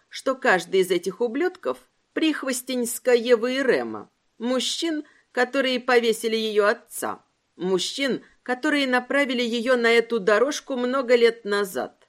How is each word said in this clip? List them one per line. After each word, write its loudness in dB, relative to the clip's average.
что -4
каждый 2
из 0
этих -2
ублюдков – -4
прихвостень -2
Скаевы 2
и 0
Рема, -2
мужчин, -4
которые 0
повесили 2
ее 0
отца, -4
мужчин, -2
которые -2
направили 0
ее 0
на 2
эту 2
дорожку 0
много 0
лет 4
назад. -4